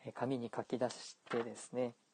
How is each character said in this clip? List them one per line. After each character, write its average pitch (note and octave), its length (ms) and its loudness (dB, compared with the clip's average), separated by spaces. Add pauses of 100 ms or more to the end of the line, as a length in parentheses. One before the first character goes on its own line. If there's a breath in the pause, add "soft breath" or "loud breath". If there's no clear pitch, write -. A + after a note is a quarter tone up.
え B2 60 -6
ー、 - 20 -12
紙 B2+ 260 2
に A#2 160 -2
書 A#2 100 0
き C3 140 0
出 B2 120 4
し - 260 -10 (140)
て A#2+ 120 4
で A2+ 140 -4
す - 160 -12
ね、 B2 220 2 (200)